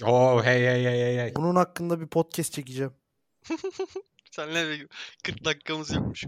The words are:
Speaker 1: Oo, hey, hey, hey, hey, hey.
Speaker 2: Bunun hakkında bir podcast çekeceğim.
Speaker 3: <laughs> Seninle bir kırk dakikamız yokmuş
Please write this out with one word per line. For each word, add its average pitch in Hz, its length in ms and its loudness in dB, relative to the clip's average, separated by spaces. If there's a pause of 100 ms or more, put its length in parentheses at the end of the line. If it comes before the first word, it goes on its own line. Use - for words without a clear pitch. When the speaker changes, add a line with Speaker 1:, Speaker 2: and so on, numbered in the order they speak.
Speaker 1:
Oo, 123 400 6
hey, 123 220 4
hey, 123 180 2
hey, 123 180 2
hey, 123 160 0
hey. 120 180 -4
Speaker 2:
Bunun 170 200 2
hakkında 175 440 0
bir 160 60 -8
podcast 165 460 -2
çekeceğim. 135 400 -8 (500)
Speaker 3:
<laughs> - 880 -10
Seninle 160 400 -4
bir 151 180 -8 (360)
kırk - 200 -8
dakikamız 156 500 -4
yokmuş - 340 -4